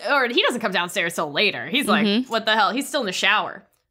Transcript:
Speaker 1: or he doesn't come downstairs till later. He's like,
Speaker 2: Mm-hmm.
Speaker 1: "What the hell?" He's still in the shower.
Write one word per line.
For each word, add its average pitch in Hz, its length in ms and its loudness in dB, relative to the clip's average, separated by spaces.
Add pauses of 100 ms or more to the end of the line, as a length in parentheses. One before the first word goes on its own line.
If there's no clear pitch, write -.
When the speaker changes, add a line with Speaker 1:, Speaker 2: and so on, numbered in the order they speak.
(100)
Speaker 1:
or 269 180 2
he 269 140 2
doesn't 269 180 0
come 208 120 -2
downstairs 175 420 -2
till 160 160 -4
later. 151 380 0
He's 247 180 0
like, 196 200 2
Speaker 2:
Mm-hmm. 220 240 0
Speaker 1:
"What 220 160 -2
the 220 80 4
hell?" 202 180 4
He's 277 160 -4
still 294 120 -2
in 226 60 -4
the 226 60 -4
shower. 196 520 0 (260)